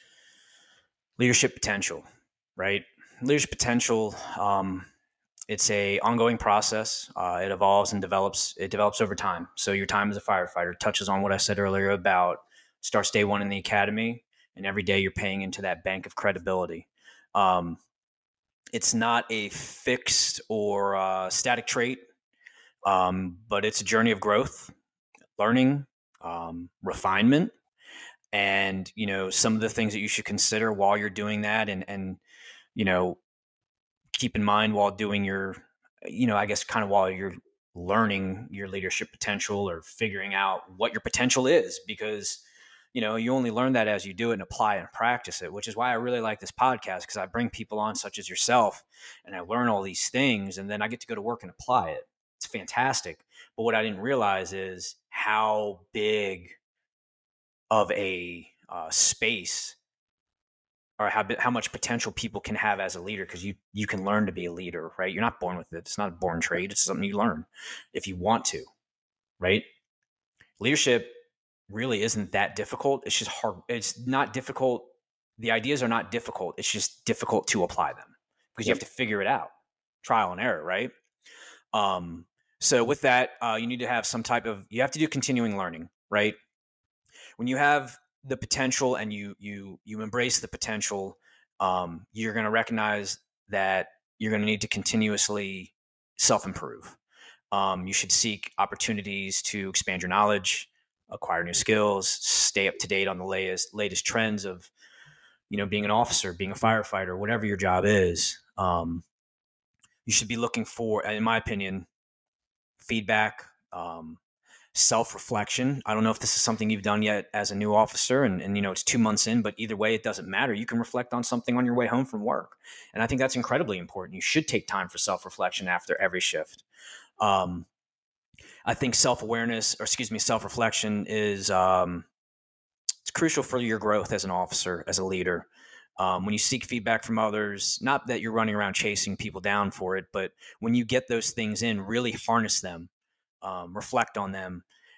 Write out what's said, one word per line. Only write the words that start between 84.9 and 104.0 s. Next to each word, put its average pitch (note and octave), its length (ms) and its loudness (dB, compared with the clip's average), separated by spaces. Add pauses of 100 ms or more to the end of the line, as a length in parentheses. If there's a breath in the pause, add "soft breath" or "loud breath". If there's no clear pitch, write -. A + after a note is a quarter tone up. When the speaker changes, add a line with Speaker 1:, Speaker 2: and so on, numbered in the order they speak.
Speaker 1:
to D#3 80 -6
do D#3 100 4
continuing A#2 480 0
learning, E2 320 -6 (200)
right? G#2 240 4 (1000 loud breath)
When A#2 140 -4
you C3 80 0
have C#3+ 400 2 (260)
the C3 140 -4
potential C3 580 0
and G#2 160 -4
you, G2+ 260 -8
you, G2 460 -14
you G#2+ 160 -10
embrace A#2+ 400 0
the A2+ 80 -8
potential, G2+ 720 -6 (420 soft breath)
um, F2+ 540 0
you're A2 200 -4
gonna A2 160 0
recognize G#2+ 680 0 (300)
that F#2+ 380 0 (300)
you're A2 140 -4
gonna G#2 140 0
need G#2+ 160 0
to G#2+ 80 -4
continuously G2+ 1040 -2 (440)
self-improve. F2+ 800 0 (560 loud breath)
Um, F#2+ 340 0
you F#2+ 60 -8
should - 220 0
seek - 440 0
opportunities G2 840 -2
to G2 260 -4
expand F#2 340 -2
your F2+ 80 -4
knowledge, G2+ 600 2 (400)
acquire E2+ 340 -2
new F2 100 -2
skills, G#2 540 2
stay - 640 2
up - 100 -4
to - 80 -6
date G2 220 2
on F2+ 80 -2
the F#2 80 -8
latest, F#2+ 480 -2
latest G2+ 320 -2